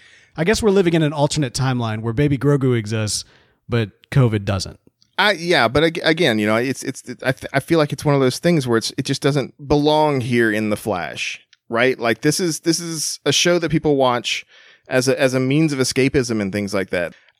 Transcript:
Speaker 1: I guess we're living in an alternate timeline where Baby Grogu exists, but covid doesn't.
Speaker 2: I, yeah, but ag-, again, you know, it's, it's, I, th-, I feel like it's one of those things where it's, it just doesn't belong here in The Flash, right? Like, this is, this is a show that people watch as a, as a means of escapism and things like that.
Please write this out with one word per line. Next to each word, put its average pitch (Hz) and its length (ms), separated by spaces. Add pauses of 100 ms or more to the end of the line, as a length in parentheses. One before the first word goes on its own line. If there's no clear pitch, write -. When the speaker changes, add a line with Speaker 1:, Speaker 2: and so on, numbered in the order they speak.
(380)
Speaker 1:
I 160 80
guess 220 180
we're 214 60
living 190 240
in 165 80
an 147 100
alternate 147 420
timeline 120 500
where 113 100
Baby 143 240
Grogu 135 400
exists, 107 480 (420)
but 117 220 (220)
covid 110 340
doesn't. 98 340 (380)
Speaker 2:
I, 202 160
yeah, 160 340
but 147 160
ag-, 165 200
again, 160 360
you 107 80
know, 107 80
it's, 123 280
it's, - 200 (180)
I, 127 120
th-, - 180
I 139 80
feel 165 180
like 147 140
it's - 140
one 143 100
of 139 60
those 127 180
things 165 260
where 117 120
it's, - 200
it 135 60
just - 180
doesn't 143 460
belong 147 540
here 117 320
in 107 160
The 104 80
Flash, 85 680 (220)
right? 120 320
Like, 117 220
this 151 180
is, 175 220
this 165 180
is 165 460
a 139 80
show 175 260
that 165 120
people 151 260
watch 123 480 (420)
as 131 220
a, 131 100
as 131 140
a 131 80
means 147 320
of 135 60
escapism 127 600
and 98 120
things 101 200
like 95 180
that. 87 220 (260)